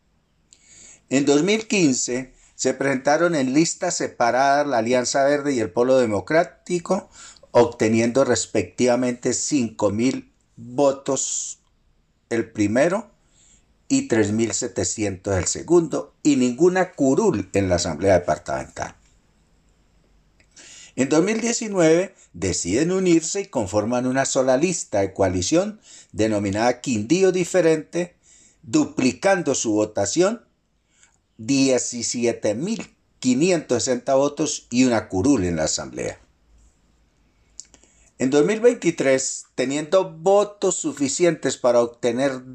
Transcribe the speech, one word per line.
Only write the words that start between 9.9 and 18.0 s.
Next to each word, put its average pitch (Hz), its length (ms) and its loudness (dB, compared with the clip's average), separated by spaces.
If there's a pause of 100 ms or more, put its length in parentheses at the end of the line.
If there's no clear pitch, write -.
mil 120 420 -4 (220)
votos 135 1040 -2 (720)
el 117 200 -4
primero 139 640 0 (760)
y 135 200 0
tres 107 240 0
mil 110 200 -2
setecientos 101 880 -4
el 87 80 -2
segundo, 156 800 -2
y 143 140 4
ninguna 156 560 2
curul 139 600 0
en 98 160 0
la 90 60 2
Asamblea 87 400 0